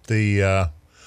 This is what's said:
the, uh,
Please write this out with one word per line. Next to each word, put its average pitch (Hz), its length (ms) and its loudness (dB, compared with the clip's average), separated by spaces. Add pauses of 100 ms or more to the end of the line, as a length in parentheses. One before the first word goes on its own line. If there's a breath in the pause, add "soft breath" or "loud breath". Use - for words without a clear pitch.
the, 104 360 0
uh, 95 220 0 (420 loud breath)